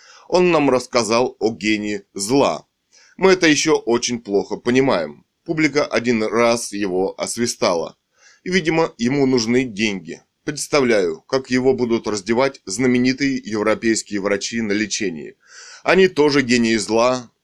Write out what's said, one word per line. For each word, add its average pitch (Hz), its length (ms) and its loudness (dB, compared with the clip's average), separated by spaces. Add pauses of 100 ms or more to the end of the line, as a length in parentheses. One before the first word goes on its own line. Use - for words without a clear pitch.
(280)
Он 180 240 2
нам 147 180 4
рассказал 120 680 0
о 107 100 2
гении 104 540 -4 (100)
зла. 98 500 0 (520)
Мы 185 160 6
это 180 160 4
ещё 151 280 2
очень 117 440 -2
плохо 101 360 -2
понимаем. 107 680 0 (200)
Публика 156 400 0
один 117 380 0
раз 117 500 0
его 95 480 -4
освистала. 95 760 -4 (480)
И, 180 60 -8
видимо, 165 480 0
ему 135 280 2
нужны 123 380 2
деньги. 95 580 -6 (220)
Представляю, 113 800 0
как 131 280 -4
его 127 240 2
будут 117 320 -2
раздевать 113 600 -2
знаменитые 127 680 -2
европейские 107 840 -2
врачи 101 420 -4
на 104 100 -4
лечении. 98 640 -6 (460)
Они 180 240 4
тоже 143 360 2
гении 117 340 2
зла, 113 560 -2 (120)